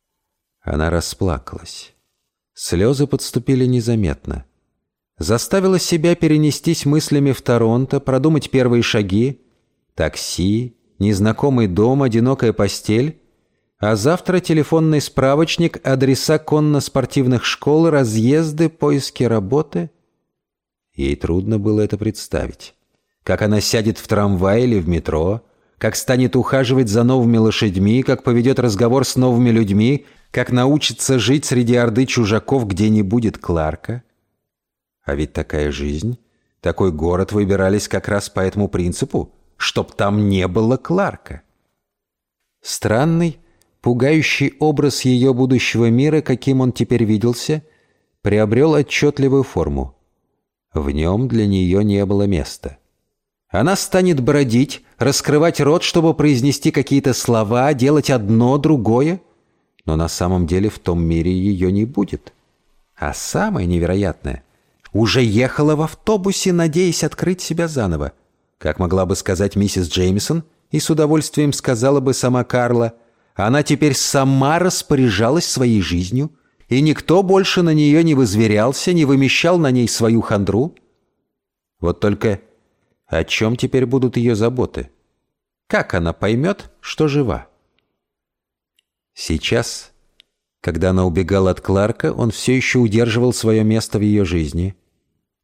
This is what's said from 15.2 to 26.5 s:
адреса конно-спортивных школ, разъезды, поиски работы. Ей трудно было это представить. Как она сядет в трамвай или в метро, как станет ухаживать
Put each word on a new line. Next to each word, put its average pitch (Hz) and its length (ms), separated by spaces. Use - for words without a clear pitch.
адреса 135 520
конно-спортивных 139 1080
школ, 160 460
разъезды, 147 800
поиски 143 540
работы. 127 680
Ей 69 180
трудно 95 440
было 107 240
это 104 160
представить. - 760
Как - 200
она 104 180
сядет 110 380
в - 100
трамвай 101 540
или 120 160
в 82 100
метро, 82 540
как 110 160
станет 127 420
ухаживать 131 520